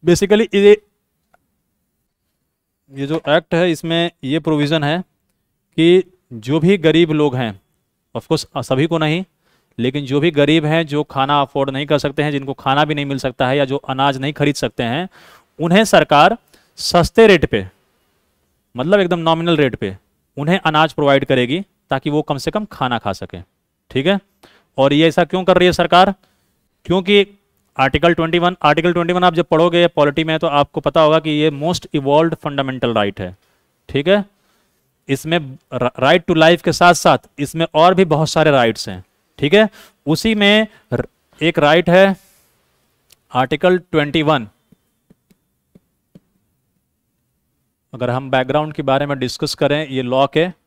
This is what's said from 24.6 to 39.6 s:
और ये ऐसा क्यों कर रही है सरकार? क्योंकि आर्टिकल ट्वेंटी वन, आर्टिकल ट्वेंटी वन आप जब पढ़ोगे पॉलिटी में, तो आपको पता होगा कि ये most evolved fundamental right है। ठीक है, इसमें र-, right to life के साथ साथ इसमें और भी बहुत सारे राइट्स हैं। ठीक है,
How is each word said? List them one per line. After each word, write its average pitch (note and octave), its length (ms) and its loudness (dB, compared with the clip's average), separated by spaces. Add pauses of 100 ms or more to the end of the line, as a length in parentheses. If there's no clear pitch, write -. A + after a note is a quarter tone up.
और C#3 140 4
ये D#3 160 4
ऐसा E3 160 0
क्यों F#3 200 -6
कर F3+ 140 2
रही F3+ 80 4
है F3+ 60 2
सरकार? F3+ 420 2 (720)
क्योंकि G3 420 0 (540)
आर्टिकल D3+ 340 2
ट्वेंटी E3 240 -2
वन, F3 240 0
आर्टिकल D#3 300 2
ट्वेंटी E3+ 200 -2
वन F3+ 120 0
आप F3 100 2
जब E3 100 0
पढ़ोगे E3+ 420 2
पॉलिटी D3 380 0
में, D#3+ 140 -4
तो E3+ 80 -4
आपको C#3+ 340 0
पता D3+ 200 0
होगा D#3 200 4
कि D#3 100 -6
ये D3+ 200 0
most D3+ 360 -6
evolved D#3 500 0
fundamental C3+ 580 -6
right G2+ 260 -2
है। F#2 160 -12 (520)
ठीक C#3+ 200 -4
है, G3+ 160 2 (840)
इसमें C#3+ 500 -6 (160)
र-, B2 160 -2 (100)
right D#3+ 280 2
to F3 80 0
life D#3+ 260 4
के E3+ 100 -2
साथ F3 220 4
साथ D3 240 2 (200)
इसमें D#3+ 360 -6
और F3 200 4
भी F#3 100 2
बहुत D#3 260 -2
सारे D#3 200 2
राइट्स A#2+ 380 0
हैं। F#2 160 -12 (340)
ठीक D3 160 -2
है, G#3+ 140 4 (380)